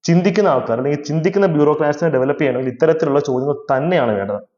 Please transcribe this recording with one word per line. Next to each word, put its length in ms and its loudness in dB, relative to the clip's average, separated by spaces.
ചിന്തിക്കുന്ന 460 2
ആൾക്കാർ 280 0
അല്ലെങ്കിൽ 260 -4
ചിന്തിക്കുന്ന 440 0
bureaucrats-ിനെ 640 2
ഡെവലപ്പ് 320 0
ചെയ്യണമെങ്കിൽ 300 -2
ഇത്തരത്തിലുള്ള 480 2
ചോദ്യങ്ങൾ 580 -2
തന്നെയാണ് 340 0
വേണ്ടത്. 300 -4